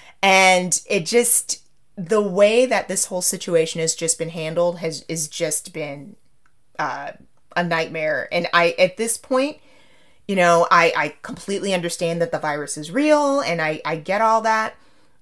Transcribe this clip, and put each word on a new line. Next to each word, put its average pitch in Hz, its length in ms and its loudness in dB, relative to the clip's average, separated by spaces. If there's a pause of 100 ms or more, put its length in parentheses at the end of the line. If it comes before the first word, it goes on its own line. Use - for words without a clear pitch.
(240)
and 185 680 4
it 190 160 -2
just, - 560 0 (340)
the 202 260 -2
way 208 440 4
that 220 220 0
this 190 180 -2
whole 185 160 -8
situation 170 600 -2
has 160 120 -2
just 160 240 -2
been 160 120 -6
handled 170 500 -2
has, 160 280 -6
is 160 200 -6
just - 460 -6
been, 147 420 -12 (640)
uh, 139 320 -6 (440)
a 175 80 0
nightmare. 160 680 -4
And 175 200 -2
I, 170 280 2
at 185 180 2
this 226 180 -4
point, 277 420 -2 (680)
you 196 80 -2
know, 170 360 4
I, 170 260 6
I 151 240 -2
completely 202 500 -6
understand 170 480 -2
that 165 120 -2
the 156 80 -4
virus 147 380 -6
is 151 120 -10
real, 285 520 2
and 170 200 -2
I, 156 240 -2
I 160 120 -4
get 185 240 -2
all 220 200 4
that, 220 340 0 (460)